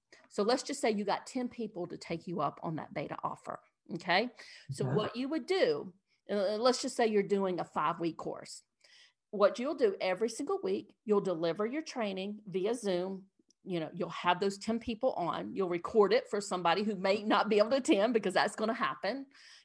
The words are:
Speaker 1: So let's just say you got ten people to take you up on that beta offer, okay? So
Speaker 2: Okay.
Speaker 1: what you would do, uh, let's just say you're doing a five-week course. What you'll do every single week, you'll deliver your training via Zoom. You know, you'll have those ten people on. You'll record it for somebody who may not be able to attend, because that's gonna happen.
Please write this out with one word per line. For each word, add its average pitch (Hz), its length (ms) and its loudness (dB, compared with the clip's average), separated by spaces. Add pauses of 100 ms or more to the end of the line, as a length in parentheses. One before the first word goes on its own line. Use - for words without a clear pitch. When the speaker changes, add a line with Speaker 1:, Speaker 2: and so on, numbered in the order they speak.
(300)
Speaker 1:
So - 140 -2
let's 240 180 2
just - 200 -8
say 233 100 2
you 208 120 -2
got 190 220 -2
ten 247 240 -6
people 208 380 -8
to 160 100 -12
take 165 300 -8
you 165 140 -4
up 151 200 -4
on 165 140 -6
that - 180 -10
beta - 300 -8
offer, - 360 -10 (360)
okay? 175 340 0 (420)
So - 140 -4
Speaker 2:
Okay. 127 100 -2
Speaker 1:
what 208 200 0
you 262 140 -4
would 302 180 -4
do, 190 440 2 (380)
uh, 202 280 0
let's 247 240 2
just 277 140 -6
say 233 120 4
you're 208 160 2
doing 190 360 0
a 165 60 -4
five-week 165 520 -2
course. - 440 -10 (680)
What 202 280 4
you'll 277 160 -2
do 226 260 2
every 185 280 0
single 370 320 -4
week, 190 320 -4 (120)
you'll 202 160 4
deliver 170 440 0
your 269 160 -4
training 208 680 -6
via 190 280 0
Zoom. 190 480 -2 (400)
You 175 160 -4
know, 156 140 -4
you'll 175 160 -4
have 175 300 2
those 196 180 0
ten 226 220 -2
people 233 340 -2
on. 175 400 -2
You'll 185 160 0
record 190 440 4
it - 160 2
for 208 120 -2
somebody 180 420 2
who 208 120 -2
may 190 280 2
not 214 260 4
be 214 80 4
able 214 140 6
to 415 60 4
attend, 247 360 4
because 214 200 0
that's 151 220 2
gonna 226 180 0
happen. 226 520 -4 (400)